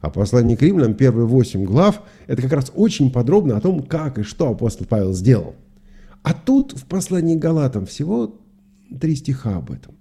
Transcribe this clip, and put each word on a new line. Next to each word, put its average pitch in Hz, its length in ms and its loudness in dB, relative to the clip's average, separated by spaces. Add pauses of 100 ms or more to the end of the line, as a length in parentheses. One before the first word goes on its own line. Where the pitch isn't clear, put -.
А 78 100 -4
послание 117 440 2
к 113 60 0
римлянам, 147 320 4
первые 117 320 2
восемь 113 380 2
глав, 139 380 2 (260)
это 123 160 -4
как 131 100 0
раз 135 220 -2
очень 147 360 2
подробно 127 460 2
о 107 40 -2
том, 175 200 0
как 151 380 -6
и 107 40 -4
что 139 260 -2
апостол 110 360 -4
Павел 98 280 0
сделал. 95 420 2 (680)
А 160 120 -2
тут 269 400 0
в - 120 -16
послании 175 500 -2
к 160 40 -2
галатам 143 480 -2
всего 208 520 -6 (600)
три 160 140 0
стиха 123 420 -4
об 64 140 -10
этом. - 300 -16